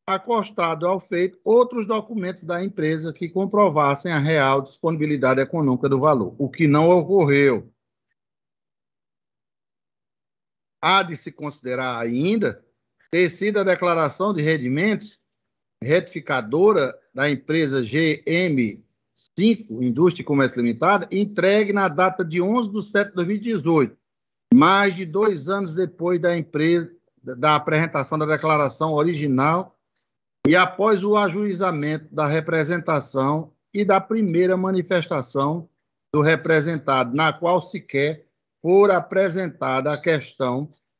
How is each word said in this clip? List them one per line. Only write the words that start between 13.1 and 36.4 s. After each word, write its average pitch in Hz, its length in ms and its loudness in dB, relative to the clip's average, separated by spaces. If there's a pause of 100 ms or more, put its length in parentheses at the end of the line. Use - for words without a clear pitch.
ter 175 180 2
sido 208 300 -2
a 196 40 2
declaração 175 680 0
de 160 80 -4
rendimentos 156 760 -2 (640)
retificadora 151 1120 0 (160)
da 139 160 -2
empresa 139 540 -2
G 151 420 -2
M 160 580 -2 (540)
cinco, 180 460 0
Indústria 131 400 0
e - 20 -18
Comércio 135 340 0
Limitada, 123 520 0
entregue 202 600 0
na 196 160 0
data 185 380 0
de 165 160 -2
onze 214 300 0
de 208 100 -6
setembro 202 300 -2
de - 40 -18
dois 175 120 -2
mil 208 80 -2
e 202 40 -4
dezoito, 165 580 0 (560)
mais 185 420 6
de 185 100 -8
dois 170 440 -2
anos 190 260 -4
depois 175 440 -2
da 170 160 0
empresa, 165 560 0 (320)
da 127 320 0
apresentação 151 600 -2
da 151 80 -2
declaração 156 680 0
original 151 840 0 (720)
e 160 80 6
após 185 480 2
o 208 120 2
ajuizamento 175 960 -2
da 151 140 -2
representação 156 1300 -2 (180)
e 202 140 -2
da 196 160 4
primeira 185 560 0
manifestação 165 1120 -2 (420)
do 151 100 2
representado, 151 960 0